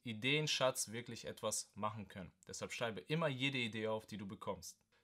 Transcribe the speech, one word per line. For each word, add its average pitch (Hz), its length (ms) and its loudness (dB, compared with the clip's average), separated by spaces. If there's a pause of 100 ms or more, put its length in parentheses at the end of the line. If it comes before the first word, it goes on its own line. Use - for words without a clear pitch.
Ideenschatz 127 880 4
wirklich 117 320 -6
etwas - 520 -2
machen 107 340 -2
können. 87 240 -8 (120)
Deshalb - 280 -6
schreibe 113 260 0
immer 156 300 2
jede 135 280 2
Idee 110 300 0
auf, 110 180 0
die 107 120 -6
du 101 100 -4
bekommst. - 500 -6 (260)